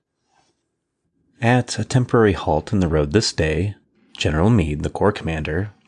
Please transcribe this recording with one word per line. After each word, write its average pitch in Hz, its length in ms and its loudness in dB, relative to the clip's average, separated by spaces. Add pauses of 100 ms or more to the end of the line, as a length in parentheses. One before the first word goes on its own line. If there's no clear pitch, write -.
(1400)
At 120 380 0
a - 60 -4
temporary 117 480 2
halt 80 400 -2
in 101 60 2
the 87 100 2
road 73 240 0
this - 180 2
day, 80 440 -2 (420)
General 82 320 0
Meade, 80 340 0
the 82 60 -2
corps 101 240 0
commander, 80 580 -6 (160)